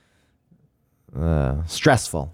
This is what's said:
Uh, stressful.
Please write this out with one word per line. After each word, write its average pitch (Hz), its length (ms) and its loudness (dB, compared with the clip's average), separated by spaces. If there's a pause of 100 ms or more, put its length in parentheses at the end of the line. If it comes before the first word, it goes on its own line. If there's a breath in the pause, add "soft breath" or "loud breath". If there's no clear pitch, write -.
(1160)
Uh, 73 480 0
stressful. 85 680 0